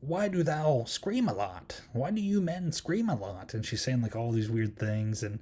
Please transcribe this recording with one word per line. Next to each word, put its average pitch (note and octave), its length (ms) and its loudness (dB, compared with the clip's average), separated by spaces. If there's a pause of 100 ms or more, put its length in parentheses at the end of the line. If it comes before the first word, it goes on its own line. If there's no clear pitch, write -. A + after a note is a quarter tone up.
Why F3 280 0
do F#3 140 2
thou D3+ 440 4
scream A3+ 420 0
a A#2 60 2
lot? F#2 460 -6 (120)
Why C3+ 180 0
do G#3+ 100 0
you G3+ 200 2
men F3 320 -2
scream A3 360 0
a E3 80 2
lot? F#2+ 380 -8
And G#2+ 120 -2
she's - 160 -4
saying, B2+ 180 2
like, A2+ 140 0
all A#2 160 -2
these A2 200 2
weird A2+ 280 0
things. G#2+ 440 0
And G#2+ 200 -4